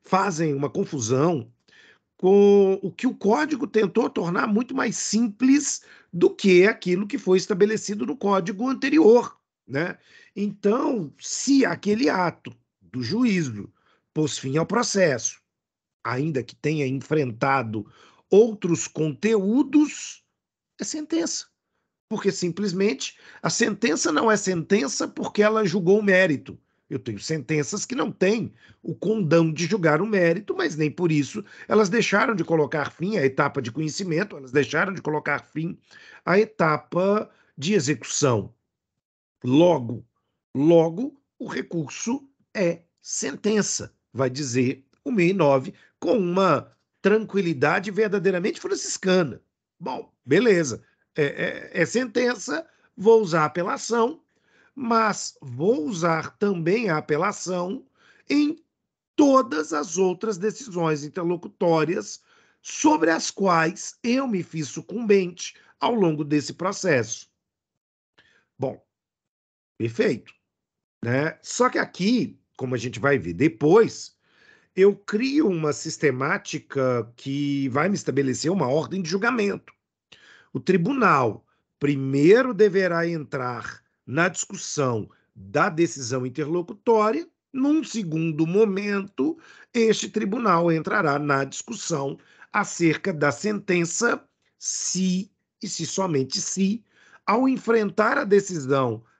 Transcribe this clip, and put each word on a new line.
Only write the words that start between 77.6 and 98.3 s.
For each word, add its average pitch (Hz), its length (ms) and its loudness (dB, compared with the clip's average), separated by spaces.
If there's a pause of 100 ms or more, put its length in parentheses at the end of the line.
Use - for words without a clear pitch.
vai 143 200 -2
me 208 60 0
estabelecer 135 560 -2
uma 175 180 0
ordem 156 320 -2
de 165 80 -8
julgamento. 202 640 -2 (800)
O 131 60 -6
tribunal 170 880 2 (320)
primeiro 147 760 4
deverá 180 540 2
entrar 127 760 -8 (220)
na 160 240 0
discussão 127 800 -4 (260)
da 117 340 0
decisão 139 580 -2
interlocutória, 208 1000 -2 (240)
num 285 320 0
segundo 160 640 -2
momento, 202 920 -2 (340)
este 220 360 2
tribunal 196 640 0
entrará 160 460 0
na 143 260 0
discussão 151 760 -8 (340)
acerca 185 600 -2
da 143 180 0
sentença, 196 920 -4 (340)
se, 185 720 -4 (320)
e 208 60 -10
se 165 180 -8
somente 139 540 -2
se, 196 440 -2 (400)
ao 240 240 2
enfrentar 220 680 0
a - 60 -2
decisão 139 800 0 (160)